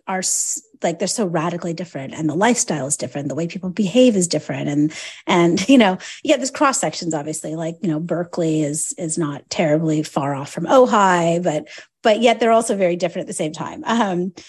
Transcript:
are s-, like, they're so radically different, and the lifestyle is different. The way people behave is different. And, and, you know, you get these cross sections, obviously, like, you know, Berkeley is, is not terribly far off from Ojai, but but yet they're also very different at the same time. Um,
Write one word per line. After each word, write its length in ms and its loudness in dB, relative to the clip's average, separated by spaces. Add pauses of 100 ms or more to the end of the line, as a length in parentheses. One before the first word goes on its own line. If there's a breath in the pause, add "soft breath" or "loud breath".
are 120 -4
s-, 420 -4 (220)
like, 160 -2
they're 100 -2
so 180 -2
radically 460 -2
different, 400 -10
and 160 -2
the 60 -2
lifestyle 520 0
is 120 -4
different. 300 -6
The 60 -6
way 120 -4
people 240 -8
behave 460 4
is 120 2
different. 400 -4
And, 240 2 (340 loud breath)
and, 420 4
you 100 8
know, 180 6 (260 loud breath)
you 60 -8
get 120 4
these 100 -4
cross 280 2
sections, 360 -4
obviously, 420 -6
like, 240 -6
you 80 -2
know, 120 0
Berkeley 640 -2
is, 360 -4
is 180 -6
not 320 -4
terribly 540 0
far 320 -4
off 180 -8
from 140 -8
Ojai, 760 4
but 260 -2 (340 loud breath)
but 180 4
yet 200 4
they're 120 4
also 240 2
very 200 2
different 280 -4
at 40 -16
the 60 -10
same 180 -4
time. 340 -10
Um, 460 0 (160 loud breath)